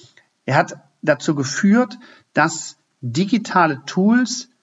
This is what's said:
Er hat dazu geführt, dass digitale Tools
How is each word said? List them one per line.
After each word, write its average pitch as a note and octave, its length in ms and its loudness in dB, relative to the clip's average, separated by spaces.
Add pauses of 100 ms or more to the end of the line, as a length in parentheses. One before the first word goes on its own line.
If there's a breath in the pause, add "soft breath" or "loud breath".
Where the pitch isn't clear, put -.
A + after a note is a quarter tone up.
(460 soft breath)
Er C3 100 -2
hat F3+ 220 0 (240)
dazu D3 340 0
geführt, G3 640 0 (340 loud breath)
dass - 440 -2 (240)
digitale D#3+ 840 0
Tools A3+ 640 0 (140)